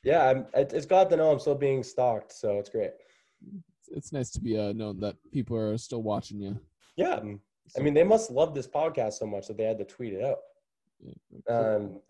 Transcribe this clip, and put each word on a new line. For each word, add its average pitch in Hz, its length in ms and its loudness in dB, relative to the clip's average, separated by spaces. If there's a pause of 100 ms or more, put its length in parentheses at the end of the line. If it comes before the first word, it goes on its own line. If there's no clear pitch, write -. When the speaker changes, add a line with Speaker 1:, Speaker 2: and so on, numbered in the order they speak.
Speaker 1:
Yeah, 139 260 4
I'm, 131 240 2
it, 139 200 2
it's 147 120 -2
glad 185 260 6
to 170 40 6
know 156 160 4
I'm 143 80 4
still 147 160 0
being 135 260 0
stalked, 120 520 -2
so 104 260 -2
it's 101 100 -8
great. 104 220 -2 (880)
Speaker 2:
It's, - 100 -20
it's - 220 -12
nice 131 200 -4
to - 100 -8
be, 110 180 -2
uh, 104 140 -2
known 107 260 -6
that 101 160 -4 (160)
people 120 260 -4
are 107 200 -2
still 117 260 -8
watching 104 380 -4
you. 101 180 -8 (380)
Speaker 1:
Yeah, 370 220 0
mm, 104 160 -10
I 101 40 -18 (400)
Speaker 2:
So - 40 -2
Speaker 1:
mean, 147 100 2
they 156 100 8
must 220 280 4
love 147 220 2
this 135 140 -6
podcast 147 460 -2
so 113 120 -6
much 101 220 -8
that 107 100 -4
they 110 60 2
had 110 160 0
to 101 60 -6
tweet 113 280 -10
it 98 100 -4
out. 139 140 0 (600)
Speaker 2:
Yeah, - 140 -20 (340)
cool. 113 280 2
Speaker 1:
Um, 101 340 -4